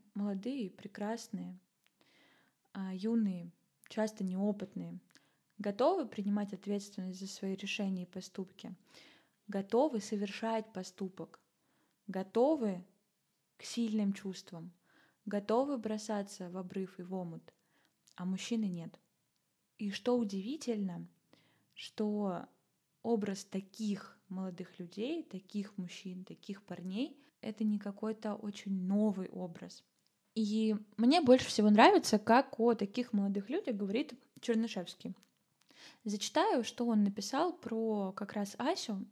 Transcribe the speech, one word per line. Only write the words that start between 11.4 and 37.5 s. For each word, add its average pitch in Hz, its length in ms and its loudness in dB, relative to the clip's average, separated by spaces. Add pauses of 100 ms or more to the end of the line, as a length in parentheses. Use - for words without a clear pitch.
готовы 202 760 0 (720)
к - 60 -20
сильным 214 500 0
чувствам, 180 600 -12 (520)
готовы 220 520 2
бросаться 214 720 -4
в 180 80 -8
обрыв 185 420 -6
и 180 40 -10
в 180 100 -8
омут, 175 400 -8 (640)
а 180 100 -8
мужчины 202 400 -2
нет. 170 340 -6 (800)
И 202 140 -4
что 247 260 2
удивительно, 202 920 -4 (640)
что 208 720 -4 (540)
образ 202 420 0
таких 196 720 -6 (120)
молодых 185 500 -8
людей, 226 440 -6
таких 196 540 -8
мужчин, 180 460 -10
таких 190 400 -14
парней — 185 560 -6 (220)
это 220 220 -4
не 208 140 2
какой-то 208 580 -6
очень 202 520 -4
новый 196 420 2
образ. 180 540 -10 (520)
И 220 400 2 (220)
мне 269 240 8
больше 254 260 8
всего 214 220 6
нравится, 254 480 10
как 233 420 4
о 233 140 6
таких 226 400 -2
молодых 196 360 0
людях 302 260 -2
говорит 208 380 -2 (260)
Чернышевский. 220 760 -2 (880)
Зачитаю, 254 600 2
что 240 220 -4
он 220 180 4
написал 262 500 0